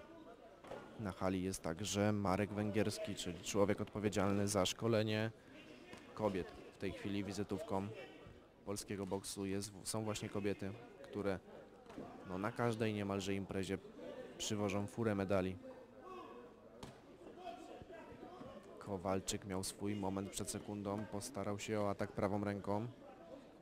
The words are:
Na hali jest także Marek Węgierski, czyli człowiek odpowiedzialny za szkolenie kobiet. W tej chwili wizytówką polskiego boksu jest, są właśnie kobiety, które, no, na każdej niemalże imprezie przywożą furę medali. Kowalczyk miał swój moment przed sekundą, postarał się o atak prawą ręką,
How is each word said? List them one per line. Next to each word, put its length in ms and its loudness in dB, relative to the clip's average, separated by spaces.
Na 120 -2
hali 320 2
jest 180 0
także 520 4
Marek 400 4
Węgierski, 640 2
czyli 280 -4
człowiek 380 6
odpowiedzialny 680 4
za 180 6
szkolenie 680 4
kobiet. 380 2
W 20 -20
tej 140 -2
chwili 320 -2
wizytówką 640 0
polskiego 400 -4
boksu 400 -2
jest, 280 0
są 200 0
właśnie 260 -2
kobiety, 420 0
które, 360 0
no, 80 -2
na 140 0
każdej 420 4
niemalże 400 2
imprezie 440 0
przywożą 500 2
furę 280 2
medali. 420 4
Kowalczyk 680 0
miał 180 -2
swój 320 -2
moment 360 0
przed 180 -4
sekundą, 640 -2
postarał 480 -2
się 220 2
o 80 6
atak 220 0
prawą 320 4
ręką, 440 2